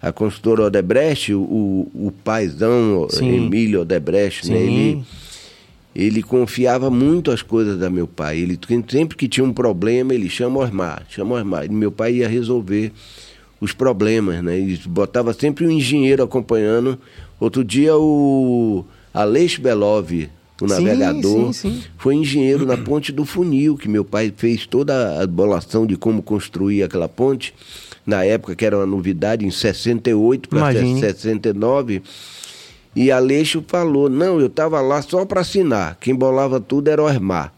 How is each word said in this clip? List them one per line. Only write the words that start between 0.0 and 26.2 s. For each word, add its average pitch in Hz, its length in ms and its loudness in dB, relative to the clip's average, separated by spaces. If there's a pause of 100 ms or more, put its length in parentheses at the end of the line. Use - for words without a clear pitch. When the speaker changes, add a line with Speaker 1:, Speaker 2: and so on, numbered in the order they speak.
Speaker 1:
A 87 100 -4
construtora 110 520 2
Odebrecht, 104 680 2
o, 98 80 2
o, 98 680 -2
o 95 40 -6
paizão, 107 960 0
Speaker 2:
Sim. 123 280 0
Speaker 1:
Emílio 104 440 2
Odebrecht, 87 720 -2
né, 110 80 2
Speaker 2:
Sim. 110 60 2
Speaker 1:
ele, 123 400 0 (880)
ele 107 280 0
confiava 123 680 0
muito 147 400 2
as 117 100 -2
coisas 104 420 0
a 92 60 -2
meu 87 180 -2
pai. 78 320 -6
Ele, 87 200 -2 (300)
sempre 156 280 -2
que 135 120 -2
tinha 123 160 0
um 127 80 0
problema, 120 600 0
ele, 110 160 -2
"Chama 123 300 -2
o 135 40 0
Osmar, 90 460 -6
chama 104 280 -4
o - 20 -4
Osmar." 92 260 -4
E 85 60 -8
meu 107 200 0
pai 113 260 -2
ia 117 120 0
resolver 110 640 -2 (680)
os 104 120 -6
problemas, 107 720 0
né? 87 160 -2
E 95 280 -2
botava 101 460 -2
sempre 147 340 -2
um 165 40 2
engenheiro 135 520 2
acompanhando. 120 760 0 (420)
Outro 135 240 0
dia, 143 320 4
o 135 880 2 (300)
Aleixo 139 480 2
Belov, 101 680 0 (320)
o 101 80 -2
Speaker 2:
Sim, 98 60 2
Speaker 1:
navegador, 170 800 0
Speaker 2:
sim, - 160 -6
sim. 240 120 -8 (140)
Speaker 1:
foi 135 200 0
engenheiro 139 500 0
na 127 100 0
Ponte 131 340 -4
do 143 140 -2
Funil, 151 540 0
que 107 100 -8
meu 104 160 2
pai 107 320 -2
fez 117 300 -2
toda 127 560 0
a 98 40 0
bolação 95 600 0
de 101 100 0
como 110 240 0